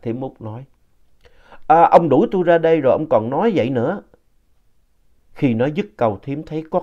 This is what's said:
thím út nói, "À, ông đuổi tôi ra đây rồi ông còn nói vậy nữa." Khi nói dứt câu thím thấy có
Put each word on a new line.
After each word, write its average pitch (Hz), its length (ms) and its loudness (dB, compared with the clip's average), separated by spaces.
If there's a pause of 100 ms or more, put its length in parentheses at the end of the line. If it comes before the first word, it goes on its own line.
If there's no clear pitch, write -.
thím 117 180 -8
út 131 200 -12
nói, 110 240 -16 (1000)
"À, 165 160 4
ông 170 260 6
đuổi 147 220 2
tôi 185 140 -2
ra 170 140 4
đây 160 220 2
rồi 131 120 2
ông 151 160 -2
còn 113 220 0
nói 196 240 -2
vậy 120 160 0
nữa." 135 320 -4 (1300)
Khi 123 220 -2
nói 127 180 -2
dứt 202 140 -6 (100)
câu 110 260 -2
thím 147 200 -10
thấy 156 280 -10
có 180 120 -2